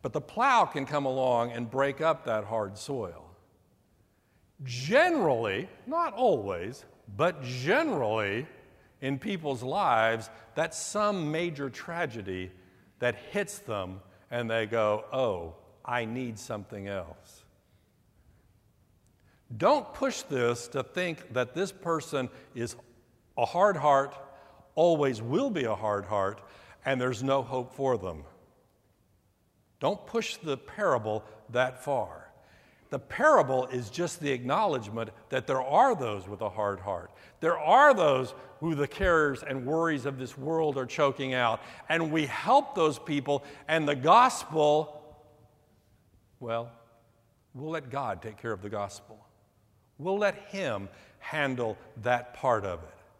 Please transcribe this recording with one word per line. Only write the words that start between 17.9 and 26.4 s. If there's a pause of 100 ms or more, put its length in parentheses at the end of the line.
Don't
push
this
to
think
that
this
person (240)
is (640)
a
hard
heart, (600)
always
will
be
a
hard
heart, (440)